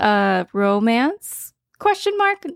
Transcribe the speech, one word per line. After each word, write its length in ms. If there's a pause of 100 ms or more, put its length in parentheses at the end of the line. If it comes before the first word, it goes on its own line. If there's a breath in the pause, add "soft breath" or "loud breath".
a 500
romance, 1040 (260)
question 380
mark, 260 (120)